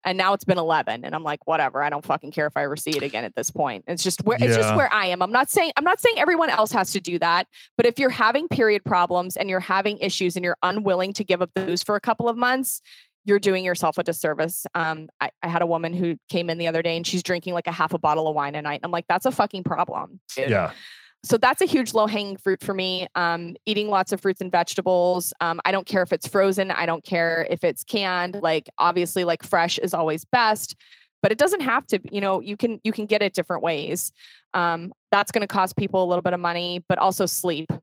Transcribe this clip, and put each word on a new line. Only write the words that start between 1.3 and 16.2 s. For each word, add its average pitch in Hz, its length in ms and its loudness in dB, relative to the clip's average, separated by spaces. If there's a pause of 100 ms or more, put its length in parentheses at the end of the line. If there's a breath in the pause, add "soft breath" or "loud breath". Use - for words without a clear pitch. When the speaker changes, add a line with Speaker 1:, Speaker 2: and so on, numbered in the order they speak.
Speaker 1:
"Whatever, 143 360 0
I 147 60 0
don't 143 140 -6
fucking 147 280 -4
care 151 160 -2
if 147 100 -4
I 147 60 0
ever 143 120 -4
see 151 140 -8
it 147 140 -2
again 120 200 -4
at 107 120 -10
this - 160 -4
point." 127 360 -4
It's 170 160 -4
just 185 200 -2
where, 220 180 2
it's 247 140 4
just 107 140 4
Speaker 2:
Yeah. 107 60 4
Speaker 1:
where 262 160 4
I 208 140 2
am. 180 160 -2
I'm 185 100 0
not 254 200 4
saying, 330 260 2
I'm 285 60 0
not 359 180 2
saying 466 160 2
everyone 320 320 2
else 214 220 2
has 196 220 0
to 196 60 -2
do 175 200 -4
that, 170 280 2 (300 loud breath)
but 240 80 4
if 240 140 4
you're 269 100 4
having 247 400 2
period 214 340 4
problems 180 540 0
and 196 120 -4
you're 185 100 0
having 196 400 0
issues 180 360 0
and 180 80 -4
you're 175 200 -2
unwilling 190 500 0
to 208 100 -6
give 185 200 2
up 175 100 -4
the 190 100 -2
booze 180 200 -2
for 208 120 0
a 196 60 -2
couple 233 260 0
of 233 80 0
months, 247 460 -2 (420 loud breath)
you're 202 160 4
doing 190 240 2
yourself 175 360 0
a 170 40 -2
disservice. 165 680 -2
Um, 160 340 -4 (140)
I, - 80 -2 (140)
I 170 40 -4
had 170 140 0
a 170 60 0
woman 170 260 -2
who 170 240 -2 (100)